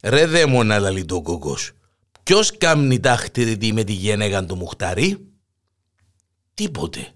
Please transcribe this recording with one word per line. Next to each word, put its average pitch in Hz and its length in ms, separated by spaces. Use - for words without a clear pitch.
ρε, 151 220
δαίμονα», 127 540
λαλεί 95 260
το 87 160
Κόκος. 76 500
«Ποιος 208 340
κάμνει 143 420
τάχτηρητη 113 760
με 110 100
τη 104 100
γενέκα 101 520
του 92 100
μουχτάρι;» 92 760
Τίποτε. - 640